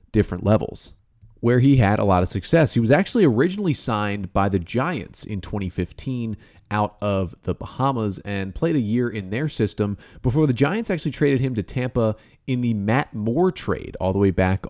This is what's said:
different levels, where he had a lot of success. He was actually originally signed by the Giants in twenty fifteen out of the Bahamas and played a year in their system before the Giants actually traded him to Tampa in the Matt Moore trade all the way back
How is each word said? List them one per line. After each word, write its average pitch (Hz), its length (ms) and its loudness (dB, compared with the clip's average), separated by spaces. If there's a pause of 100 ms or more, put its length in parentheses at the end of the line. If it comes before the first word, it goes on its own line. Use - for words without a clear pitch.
(120)
different 92 320 2
levels, - 480 0 (480)
where 120 180 4
he 135 200 6
had 107 200 4
a 107 60 2
lot 92 180 4
of 92 60 0
success. 156 460 2
He 117 60 2
was 113 100 4
actually 190 340 4
originally 165 480 2
signed 104 640 -4
by 101 160 2
the 98 80 2
Giants 120 680 -6
in 101 160 -8
twenty 98 300 -6
fifteen 113 640 -6 (340)
out 104 320 -2
of 95 400 -2
the 113 120 -2
Bahamas 113 640 -4
and 98 340 -6
played 165 220 -2
a 135 40 0
year 117 300 0
in 101 180 -8
their 123 180 -4
system 104 520 -2 (240)
before 143 240 2
the 127 80 2
Giants 160 340 0
actually 165 220 -4
traded 139 280 2
him 127 160 -2
to 101 80 -2
Tampa 120 540 -2 (300)
in 123 160 -2
the 120 100 2
Matt 110 400 -2
Moore 123 400 0
trade - 480 -6
all 95 140 0
the 98 40 0
way 98 120 4
back 92 400 0